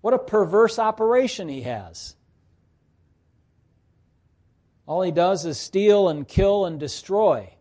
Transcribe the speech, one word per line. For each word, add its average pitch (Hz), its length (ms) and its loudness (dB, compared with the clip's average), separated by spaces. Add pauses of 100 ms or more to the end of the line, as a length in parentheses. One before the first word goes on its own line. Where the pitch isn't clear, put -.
What 226 100 0
a 254 60 2
perverse 214 600 2
operation 220 680 0
he 135 140 -10
has. 101 520 -12 (2750)
All 160 140 -4
he 180 120 -2
does 170 340 0
is 151 100 -6
steal 202 540 2
and 147 180 -8
kill 196 380 2
and 160 120 -8
destroy. 151 720 -2 (100)